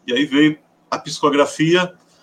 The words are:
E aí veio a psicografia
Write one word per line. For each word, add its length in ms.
E 60
aí 140
veio 320
a 80
psicografia 960